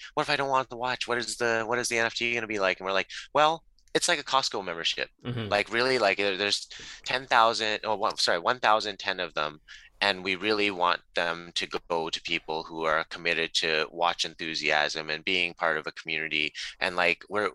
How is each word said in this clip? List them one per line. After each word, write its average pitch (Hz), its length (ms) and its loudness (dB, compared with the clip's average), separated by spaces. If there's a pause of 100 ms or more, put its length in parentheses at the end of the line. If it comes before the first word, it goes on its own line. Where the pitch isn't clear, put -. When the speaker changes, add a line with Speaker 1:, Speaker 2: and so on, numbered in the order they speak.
(140)
Speaker 1:
what 151 100 0
if 143 60 -4
I 147 80 2
don't 139 100 -2
want 131 220 0
the 123 80 -10
watch? 123 320 -4
What 120 80 2
is 110 180 -4
the, 113 320 2
what 120 100 0
is 120 120 -2
the 120 80 0
N 117 80 2
F 113 100 -2
T 117 180 -2
gonna 117 140 -2
be 107 100 -2
like?" 95 220 2
And 92 80 -6
we're 98 60 0
like, 95 160 0 (240)
"Well, 151 320 4 (280)
it's - 140 0
like 170 100 2
a 143 60 -8
Costco 131 400 0
membership." 82 460 -4 (160)
Speaker 2:
Mm-hmm. 120 240 -6
Speaker 1:
Like, 101 240 0
really, 127 260 4
like, 98 200 4
there, 101 180 2
there's 101 320 0 (340)
ten 135 220 -2
thousand, 113 580 4
oh, 107 140 0
one, 95 180 0
sorry, 95 240 2
one 117 200 0
thousand 107 380 4
ten 95 220 -4
of 85 140 -4
them. 76 260 -2 (400)
And 95 240 2
we 95 140 0
really 104 340 2
want 87 300 2 (140)
them 85 400 -2
to 92 120 -2 (220)
go 82 200 0
to - 120 -6
people 80 420 -4
who 80 220 -4
are 80 240 2
committed 82 460 -2
to 78 360 0
watch 85 320 0
enthusiasm 78 880 -2
and 78 160 -4
being 90 280 0
part 82 240 0
of 76 80 -6
a 80 60 -6
community. 78 600 -4 (260)
And, 90 160 -2
like, 87 320 2
we're, 101 280 0